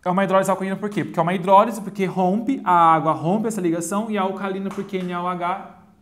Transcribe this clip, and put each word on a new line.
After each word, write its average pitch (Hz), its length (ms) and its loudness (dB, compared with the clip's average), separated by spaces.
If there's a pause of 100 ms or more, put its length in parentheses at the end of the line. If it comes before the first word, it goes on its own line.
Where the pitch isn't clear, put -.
É 180 60 -2
uma 185 140 2
hidrólise 190 260 2
alcalina 190 280 -2
por 208 120 -6
quê? 170 140 -2
Porque - 160 -4
é - 20 2
uma 170 120 2
hidrólise, 196 480 4
porque 190 240 -4
rompe, 190 580 0
a 170 320 6
água 156 160 2
rompe 202 380 0
essa 214 100 -6
ligação, 180 500 -2
e 208 80 -4
a 190 40 0
alcalina 190 480 -4
porque 196 280 -8
N 180 140 -4
A 175 100 -6
O 180 60 -4
H 180 500 -6 (240)